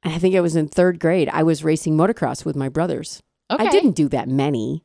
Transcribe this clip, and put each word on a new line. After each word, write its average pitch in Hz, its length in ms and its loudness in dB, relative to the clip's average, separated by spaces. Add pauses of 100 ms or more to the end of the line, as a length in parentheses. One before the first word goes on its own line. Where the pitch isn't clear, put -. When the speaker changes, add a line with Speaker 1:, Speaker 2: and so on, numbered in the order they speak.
Speaker 1:
I 165 160 -4
think 185 160 2
I 185 60 4
was 165 160 0
in 151 100 0
third 180 320 2
grade, 165 320 0
I 156 120 0
was 160 200 0
racing 156 320 0
motocross 160 480 0
with 147 140 -6
my 135 120 -4
brothers. 156 540 -6 (260)
I 247 60 -2
Speaker 2:
Okay. 392 140 0
Speaker 1:
didn't 370 240 4
do 147 160 0
that 123 180 -4
many 135 580 -2